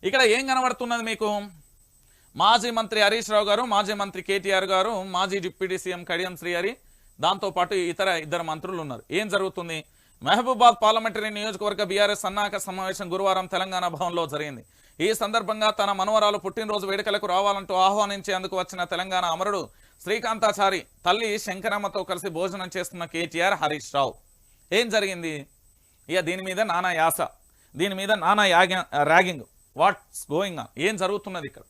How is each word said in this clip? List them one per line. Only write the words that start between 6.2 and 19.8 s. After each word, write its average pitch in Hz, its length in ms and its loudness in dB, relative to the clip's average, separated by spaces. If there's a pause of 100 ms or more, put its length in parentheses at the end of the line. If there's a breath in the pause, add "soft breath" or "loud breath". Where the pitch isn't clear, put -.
శ్రీహరి, 175 400 -4 (440 soft breath)
దాంతోపాటు 180 540 0
ఇతర 180 340 0
ఇద్దరు 165 340 -2
మంత్రులు 165 380 -6
ఉన్నారు. 135 300 -10
ఏం 208 180 -2
జరుగుతుంది? 180 560 -4 (380 soft breath)
మహబూబాద్ 233 600 6
పార్లమెంటరీ 220 480 2
నియోజకవర్గ 208 520 -4
బీఆర్ఎస్ 202 380 2
సన్నాహక 202 360 -2
సమావేశం 185 560 -6
గురువారం 185 340 0
తెలంగాణ 185 420 -2
భవన్లో 170 380 -2
జరిగింది. 147 380 -8 (360 soft breath)
ఈ 202 140 2
సందర్భంగా 214 560 0
తన 202 220 0
మనవరాలు 208 460 2
పుట్టినరోజు 208 480 -4
వేడుకలకు 208 400 -2
రావాలంటూ 196 480 0
ఆహ్వానించేందుకు 196 840 0
వచ్చిన 180 260 -4
తెలంగాణ 180 400 -2
అమరుడు 175 440 -2 (340 soft breath)